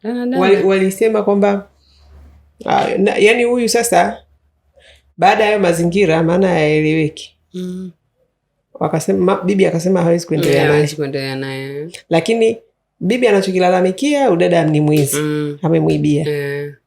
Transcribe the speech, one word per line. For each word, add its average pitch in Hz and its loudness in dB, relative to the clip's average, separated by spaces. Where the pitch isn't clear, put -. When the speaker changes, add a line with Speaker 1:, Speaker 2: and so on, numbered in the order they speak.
Speaker 1:
Dada, 240 -6
dada. 247 -2
Speaker 2:
Wali-, 196 2
walisema 196 0
kwamba, 202 0
ah, - 0
na, 202 0
yani 233 4
huyu 240 0
sasa, 208 0
baada 208 4
ya 208 2
hayo 214 0
mazingira, 170 2
maana 180 2
hayaeleweki. 156 0
Speaker 1:
Mm. 180 -10
Speaker 2:
Wakasema, 165 -2
ma-, 190 0
bibi 190 0
akasema 170 0
hawezi 170 0
kuendelea 160 0
Speaker 1:
Mm, 147 2
Speaker 2:
naye. 147 2
Speaker 1:
hawezi 151 0
kuendelea 135 -6
naye. 135 -8
Speaker 2:
Lakini 226 0
bibi 240 0
anachokilalamikia, 190 2
udada 170 2
ni 151 2
mwizi. 151 0
Speaker 1:
Mm. 151 -4
Speaker 2:
Amemwibia. 156 0
Speaker 1:
Eh. 143 -8